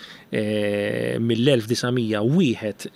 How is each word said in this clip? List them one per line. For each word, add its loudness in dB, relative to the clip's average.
eh, -2
mill-elf 2
disamija 0
wieħed, 0